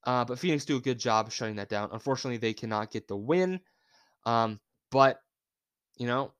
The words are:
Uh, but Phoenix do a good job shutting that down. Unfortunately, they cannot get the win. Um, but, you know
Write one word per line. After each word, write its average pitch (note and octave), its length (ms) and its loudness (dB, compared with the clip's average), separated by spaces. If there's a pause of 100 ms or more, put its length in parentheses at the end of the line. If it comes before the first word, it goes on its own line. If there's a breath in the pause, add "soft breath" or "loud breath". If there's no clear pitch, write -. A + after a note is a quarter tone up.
Uh, B2 200 2
but B2 140 -6
Phoenix D#3 260 0
do C#3+ 120 0
a B2 40 -2
good B2+ 160 -2
job A2 340 2
shutting A2 260 -6
that G2+ 120 -8
down. G#2 220 -2
Unfortunately, B2 460 -4
they A2 160 0
cannot G#2+ 360 -4
get - 180 -8
the G2+ 100 -6
win. F3+ 420 0 (680 soft breath)
Um, A2+ 340 0 (320)
but, C3+ 300 6 (760)
you A#2+ 100 -4
know B2+ 320 -2